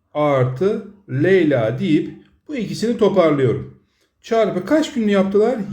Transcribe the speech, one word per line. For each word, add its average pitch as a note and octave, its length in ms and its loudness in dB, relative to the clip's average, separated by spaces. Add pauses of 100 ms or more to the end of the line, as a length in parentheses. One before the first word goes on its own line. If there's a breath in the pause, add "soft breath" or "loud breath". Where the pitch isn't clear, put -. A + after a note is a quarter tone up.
(140)
artı D3 760 -2 (220)
Leyla C#3+ 720 2
deyip F3+ 340 0 (340 loud breath)
bu D4+ 80 -10
ikisini G#3+ 420 -4
toparlıyorum. D3 840 0 (420)
Çarpı F#3 440 -2
kaç D4+ 280 0
günde G#3+ 180 0
yaptılar? G3+ 460 2 (160)